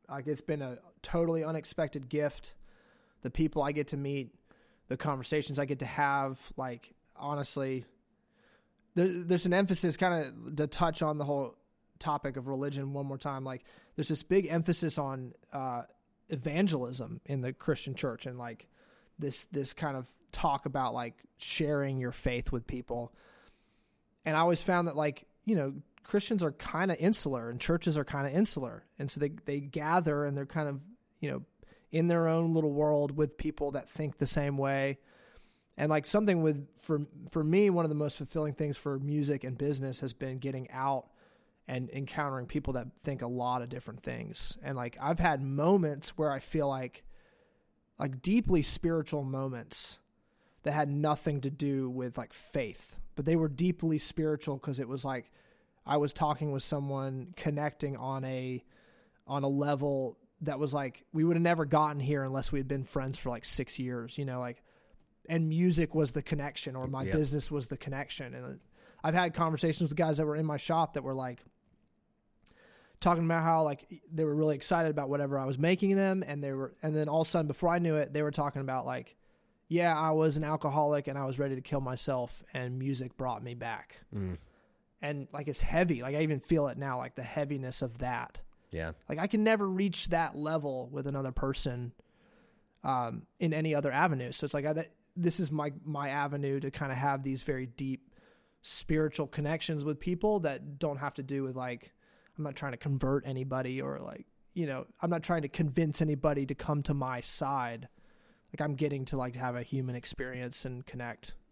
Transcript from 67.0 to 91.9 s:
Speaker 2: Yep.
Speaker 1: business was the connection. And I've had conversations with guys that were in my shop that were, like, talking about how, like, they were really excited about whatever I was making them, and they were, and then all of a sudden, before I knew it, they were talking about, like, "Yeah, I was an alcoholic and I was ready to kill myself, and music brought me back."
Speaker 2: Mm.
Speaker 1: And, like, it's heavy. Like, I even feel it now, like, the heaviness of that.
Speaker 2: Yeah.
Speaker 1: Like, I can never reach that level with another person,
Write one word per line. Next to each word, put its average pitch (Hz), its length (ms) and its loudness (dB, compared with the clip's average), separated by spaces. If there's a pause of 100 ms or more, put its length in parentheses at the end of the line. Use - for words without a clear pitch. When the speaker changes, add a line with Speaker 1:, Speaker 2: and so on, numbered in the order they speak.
Speaker 2:
Yep. - 120 0
Speaker 1:
business 147 360 2
was 143 160 -2
the 135 100 -6
connection. 135 560 -8
And 127 260 -10 (440)
I've 160 100 2
had 175 200 4
conversations 160 560 2
with 151 80 -4
guys 160 200 4
that 156 80 2
were 151 100 0
in 156 100 0
my 147 120 0
shop 165 360 0
that 135 100 -4
were, 135 100 -4
like, 127 300 -6 (1600)
talking 170 240 4
about 165 200 4
how, 160 200 6
like, 143 240 -2 (240)
they 160 140 2
were 147 80 2
really 156 220 4
excited 165 340 2
about 147 200 0
whatever 139 280 0
I 131 80 -2
was 131 140 0
making 185 360 4
them, 190 300 2
and 143 180 -6
they 139 80 -2
were, 135 300 -4
and 156 140 0
then 151 120 2
all 160 140 4
of 160 60 2
a - 20 -2
sudden, 160 180 2
before 165 220 0
I 175 100 4
knew 160 160 2
it, 143 180 0
they 151 100 0
were 147 80 0
talking 143 300 -2
about, 131 240 -4
like, 127 300 -8 (520)
"Yeah, 170 300 4
I 160 140 4
was 156 260 6
an 156 60 0
alcoholic 147 640 2
and 139 100 -4
I 139 80 -2
was 131 120 -2
ready 139 180 0
to 127 60 -4
kill 139 200 -2
myself, 127 640 -2 (100)
and 127 260 -4
music 131 380 -4
brought 123 260 -2
me 120 100 -8
back." 117 480 -8 (140)
Speaker 2:
Mm. 92 220 -2 (640)
Speaker 1:
And, 147 320 -6
like, 147 160 -8
it's 143 140 0
heavy. 165 400 4
Like, 135 140 -4
I 156 80 2
even 156 160 2
feel 147 300 2
it 120 80 -8
now, 135 200 -4
like, 123 160 -8
the 135 100 -10
heaviness 135 600 -4
of 117 160 -6
that. 123 420 -6 (300)
Speaker 2:
Yeah. 80 220 -4 (140)
Speaker 1:
Like, 151 120 -4
I 196 80 2
can 214 160 2
never 214 260 4
reach 185 400 0
that 165 260 2
level 143 560 -2
with 139 140 -4
another 135 260 -2
person, 123 640 0 (880)